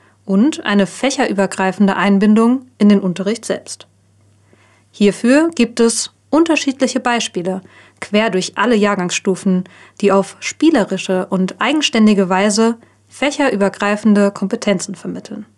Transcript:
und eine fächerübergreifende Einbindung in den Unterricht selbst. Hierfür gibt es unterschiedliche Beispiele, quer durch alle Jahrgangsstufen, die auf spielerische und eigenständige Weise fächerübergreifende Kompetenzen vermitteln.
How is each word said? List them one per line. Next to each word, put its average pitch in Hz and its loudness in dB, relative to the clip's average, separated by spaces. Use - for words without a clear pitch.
und 240 0
eine 202 2
fächerübergreifende 196 -2
Einbindung 214 2
in 208 4
den 202 4
Unterricht 190 -6
selbst. - -10
Hierfür 247 2
gibt 233 -2
es 233 0
unterschiedliche 277 0
Beispiele, 190 -4
quer 220 0
durch 185 -4
alle 220 2
Jahrgangsstufen, 190 -2
die 196 2
auf 196 0
spielerische 190 -2
und 185 -2
eigenständige 214 2
Weise 208 0
fächerübergreifende 208 0
Kompetenzen 202 -4
vermitteln. 208 -14